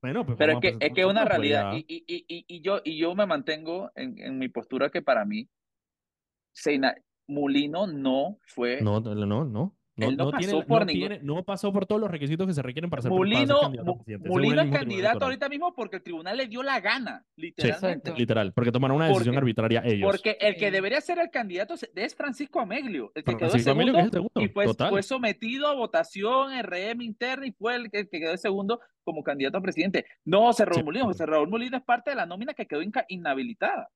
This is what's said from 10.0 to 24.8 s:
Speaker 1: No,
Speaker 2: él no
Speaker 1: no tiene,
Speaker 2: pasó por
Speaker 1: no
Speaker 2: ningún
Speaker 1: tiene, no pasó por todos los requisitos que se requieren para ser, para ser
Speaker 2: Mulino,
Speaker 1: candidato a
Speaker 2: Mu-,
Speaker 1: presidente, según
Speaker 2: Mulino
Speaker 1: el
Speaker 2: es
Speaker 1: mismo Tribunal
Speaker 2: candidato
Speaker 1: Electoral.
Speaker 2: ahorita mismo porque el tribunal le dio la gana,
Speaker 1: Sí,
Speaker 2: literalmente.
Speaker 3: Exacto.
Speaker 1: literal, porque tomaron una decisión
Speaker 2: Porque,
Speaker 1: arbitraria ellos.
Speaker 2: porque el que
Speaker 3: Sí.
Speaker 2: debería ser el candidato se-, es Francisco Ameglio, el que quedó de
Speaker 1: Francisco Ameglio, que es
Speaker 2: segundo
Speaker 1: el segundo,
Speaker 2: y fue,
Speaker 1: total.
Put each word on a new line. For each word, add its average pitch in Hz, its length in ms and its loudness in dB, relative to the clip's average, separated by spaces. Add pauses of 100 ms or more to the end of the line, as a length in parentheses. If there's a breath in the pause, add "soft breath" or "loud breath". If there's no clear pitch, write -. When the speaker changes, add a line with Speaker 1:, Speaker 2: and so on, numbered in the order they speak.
Speaker 1:
No, 220 100 2
Speaker 2:
él 269 60 0
no - 140 0
Speaker 1:
no - 80 -2
tiene, 180 140 -2
Speaker 2:
pasó 320 160 0
por - 140 6
Speaker 1:
no - 40 2
Speaker 2:
ningún 165 220 -2
Speaker 1:
tiene, 202 160 -10
no 151 180 -4
pasó 196 300 -4
por 196 120 0
todos 214 160 0
los 208 80 -2
requisitos 160 380 -2
que 185 80 0
se 143 80 -2
requieren 135 260 -6
para 147 140 -4
ser, 127 80 0
para 185 100 4
ser 185 60 4 (100)
Speaker 2:
Mulino, 277 260 6
Speaker 1:
candidato - 280 -2
a - 40 0
Speaker 2:
Mu-, - 40 -10
Speaker 1:
presidente, - 300 -10
según - 100 2
Speaker 2:
Mulino - 140 4
Speaker 1:
el 147 80 4
Speaker 2:
es - 60 6
Speaker 1:
mismo - 120 2
Tribunal - 0 -
Speaker 2:
candidato 202 300 0
Speaker 1:
Electoral. 240 200 2
Speaker 2:
ahorita 269 200 -4
mismo 320 260 -4
porque 196 220 -8
el 180 80 -10
tribunal 175 320 -8
le 262 100 -4
dio 233 160 -8
la 269 180 0
gana, 202 440 -4 (100)
Speaker 1:
Sí, 156 80 -14
Speaker 2:
literalmente. 165 460 -2
Speaker 3:
Exacto. 170 260 -4
Speaker 1:
literal, 110 380 2
porque 120 180 2
tomaron 131 260 2
una 160 120 4
decisión 123 260 4
Speaker 2:
Porque, 139 40 2
Speaker 1:
arbitraria 113 460 2
ellos. 120 240 2
Speaker 2:
porque 196 320 0
el 202 140 4
que 180 120 -2
Speaker 3:
Sí. 202 40 2
Speaker 2:
debería 196 300 0
ser 349 180 -2
el 339 120 0
candidato 214 460 -4
se-, - 200 -14
es 226 180 -6
Francisco 285 460 -4
Ameglio, 202 560 -6
el 156 80 -8
que 123 80 0
quedó 113 140 -2
de - 40 2
Speaker 1:
Francisco 120 220 2
Ameglio, 202 220 4
que 330 80 8
es - 100 6
Speaker 2:
segundo 180 180 -2
Speaker 1:
el - 60 -
segundo, 208 160 0
Speaker 2:
y - 20 -20
fue, 202 120 2
Speaker 1:
total. - 240 2